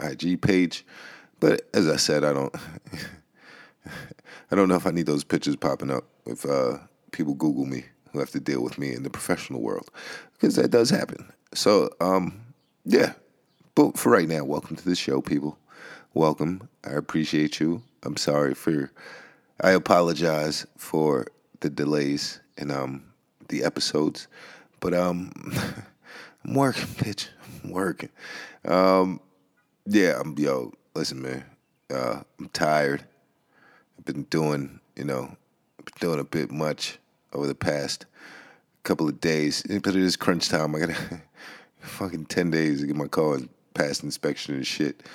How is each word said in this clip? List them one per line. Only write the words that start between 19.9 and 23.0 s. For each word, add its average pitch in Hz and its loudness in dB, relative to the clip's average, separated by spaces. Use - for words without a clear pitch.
for 73 0
the 76 -2
delays 71 -2
in, 73 -8
um, 67 -6